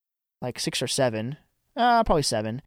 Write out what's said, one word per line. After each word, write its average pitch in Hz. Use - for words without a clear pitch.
like, 123
six -
or 127
seven. 120
Uh, 240
probably 165
seven. 110